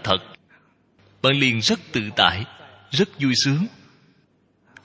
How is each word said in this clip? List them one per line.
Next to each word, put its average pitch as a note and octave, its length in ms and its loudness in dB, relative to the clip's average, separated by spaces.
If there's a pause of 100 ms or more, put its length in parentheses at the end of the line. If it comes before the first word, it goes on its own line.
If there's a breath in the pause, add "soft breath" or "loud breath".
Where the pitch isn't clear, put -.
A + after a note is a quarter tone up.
thật. F#2+ 140 2 (1040)
Bạn C3+ 160 4
liền B2 220 2
rất G#3+ 200 0 (120)
tự G#2+ 240 -2
tại, F#2+ 280 0 (460)
rất D#3+ 180 0 (120)
vui C3+ 120 0 (120)
sướng. D3 220 2 (1160)